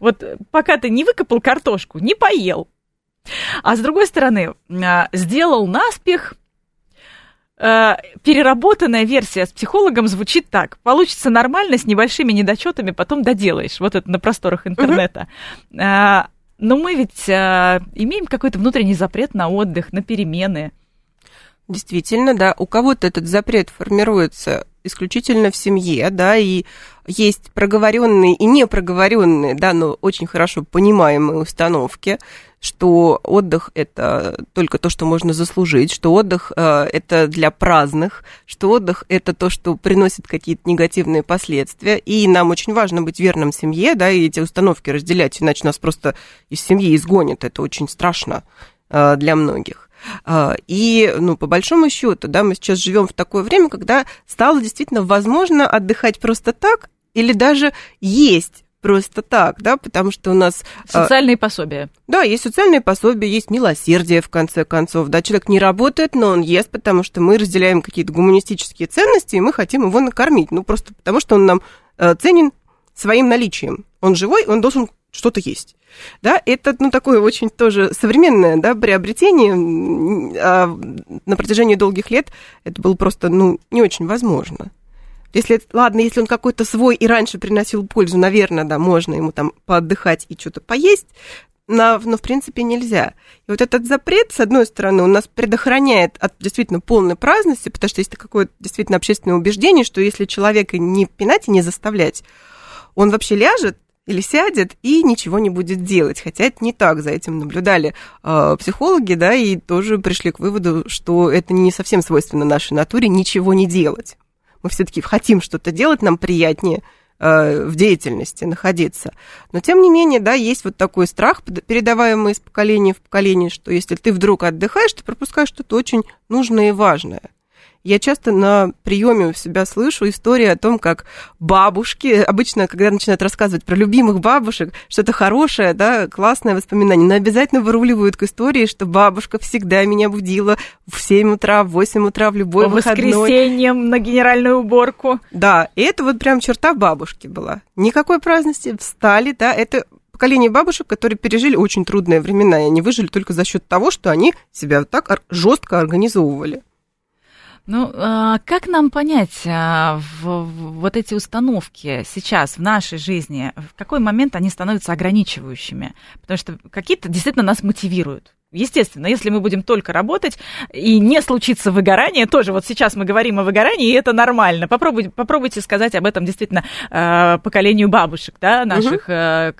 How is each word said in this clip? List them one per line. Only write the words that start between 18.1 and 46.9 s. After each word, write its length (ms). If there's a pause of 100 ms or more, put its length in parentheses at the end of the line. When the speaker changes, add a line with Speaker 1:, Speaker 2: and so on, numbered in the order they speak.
Speaker 1:
какой-то 320
внутренний 360
запрет 400
на 140
отдых, 440
на 100
перемены. 680 (960)
Speaker 2:
Действительно, 680
да, 220
у 80
кого-то 420
этот 180
запрет 440
формируется 1000 (160)
исключительно 640
в 60
семье, 540
да, 260
и 280 (440)
есть 460
проговорённые 800
и 100
непроговорённые, 1080
да, 160
но 280
очень 280
хорошо 340
понимаемые 800
установки, 800 (420)
что 640
отдых — 500
это 800
только 260
то, 120
что 160
можно 260
заслужить, 580
что 240
отдых, 420
э, 360
это 340
для 240
праздных, 720 (220)
что 260
отдых — 380
это 260
то, 160
что 240
приносит 540
какие-то 420
негативные 540
последствия, 720
и 300
нам 220
очень 240
важно 280
быть 160
верным 320
семье, 460
да, 120
и 180
эти 120
установки 520
разделять, 520
иначе 220
нас 140
просто 360 (340)
из 120
семьи 340